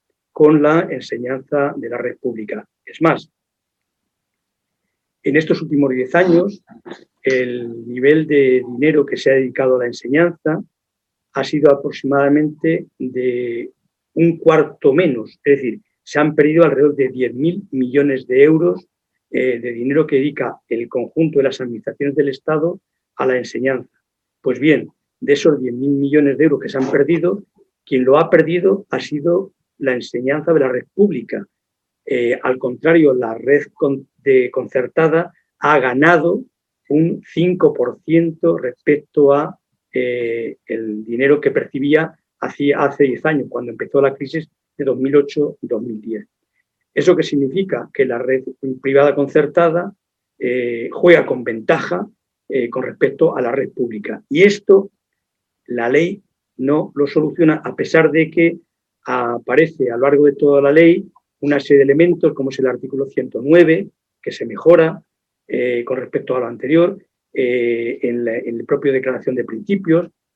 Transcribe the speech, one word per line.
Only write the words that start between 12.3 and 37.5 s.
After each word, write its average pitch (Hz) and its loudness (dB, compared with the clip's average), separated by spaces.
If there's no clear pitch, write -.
de 123 -6
un 165 2
cuarto 156 2
menos, 135 -2
es 143 4
decir, 123 -6
se - -6
han 151 0
perdido 156 4
alrededor 143 2
de 135 0
diez 123 -4
mil 170 -4
millones 131 -2
de 131 4
euros, 170 2
eh, 127 -2
de 120 -10
dinero 139 0
que 151 0
dedica 139 -2
el 117 -6
conjunto 147 -2
de 139 2
las 131 -4
administraciones 131 -6
del 143 2
Estado 156 -4
a 127 -2
la 127 0
enseñanza. 123 -6
Pues 127 -2
bien, 135 2
de 139 0
esos 147 2
diez 123 -6
mil 139 -2
millones 139 2
de 151 2
euros 143 2
que - -10
se 139 -8
han 131 -2
perdido, 170 0
quien 127 0
lo 131 6
ha 165 2
perdido 175 2
ha 131 -4
sido 170 -4
la 135 -2
enseñanza 131 -4
de 156 4
la 131 2
red - -8
pública. 180 -2
Eh, 120 -2
al 127 0
contrario, 143 2
la 117 -4
red 139 2
con-, 139 -4
de 127 2
concertada 151 -2
ha 147 2
ganado 156 2
un 165 0
cinco 165 2